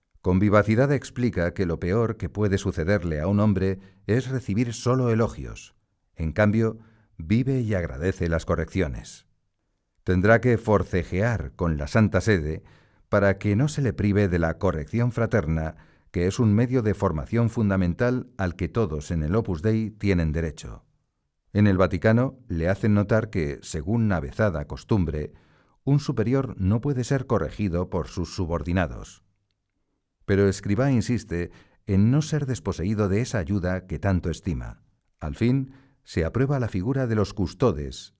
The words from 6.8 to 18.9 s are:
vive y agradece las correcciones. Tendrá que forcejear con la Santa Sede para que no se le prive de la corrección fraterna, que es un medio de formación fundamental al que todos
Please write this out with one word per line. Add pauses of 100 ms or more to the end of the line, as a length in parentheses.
vive
y
agradece
las
correcciones. (760)
Tendrá
que
forcejear
con
la
Santa
Sede (440)
para
que
no
se
le
prive
de
la
corrección
fraterna, (340)
que
es
un
medio
de
formación
fundamental
al
que
todos